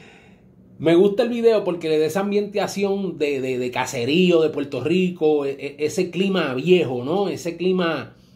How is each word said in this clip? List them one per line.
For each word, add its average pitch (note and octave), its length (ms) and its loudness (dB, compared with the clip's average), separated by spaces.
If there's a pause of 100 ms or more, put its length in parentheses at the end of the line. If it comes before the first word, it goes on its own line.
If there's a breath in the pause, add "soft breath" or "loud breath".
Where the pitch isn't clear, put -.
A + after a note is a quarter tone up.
(800 loud breath)
Me D#3+ 160 4
gusta G3+ 300 4
el A#3 40 0
video A3+ 340 2
porque E3 280 -4
le D#3 80 2
da D#3 80 2
esa F#3+ 140 -2
ambientación G3 960 -2
de, C#3+ 240 -2
de, C3 160 -2
de B2 120 -2
caserío C#3+ 680 2
de D#3 80 4
Puerto C#3 340 -6
Rico, D#3 640 2
e-, C#3 60 -2
e-, C#3 300 -10
ese D3+ 300 -2
clima F3 440 -2
viejo, C3+ 500 2
¿no? F#3 240 -2
Ese E3+ 300 -8
clima F3 580 -2 (200 soft breath)